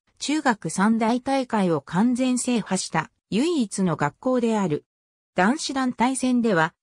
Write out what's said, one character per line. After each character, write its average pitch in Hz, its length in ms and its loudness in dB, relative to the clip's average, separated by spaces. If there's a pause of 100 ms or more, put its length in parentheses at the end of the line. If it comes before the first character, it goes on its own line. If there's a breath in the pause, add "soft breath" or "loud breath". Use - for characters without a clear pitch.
(200)
中 302 220 -2
学 214 280 0
三 220 280 0
大 233 240 0
大 269 260 -2
会 190 240 0
を 151 80 2
完 226 340 0
全 254 240 0
制 240 220 0
覇 185 180 -4
し - 120 -6
た - 200 -4 (200)
唯 285 320 0
一 202 220 -2
の 165 120 0
学 147 240 -4
校 254 220 0
で 226 160 0
あ 190 100 0
る。 147 160 -2 (520)
男 214 220 2
子 - 160 -8
団 262 200 -2
体 254 240 0
戦 247 240 0
で 220 120 2
は 165 300 2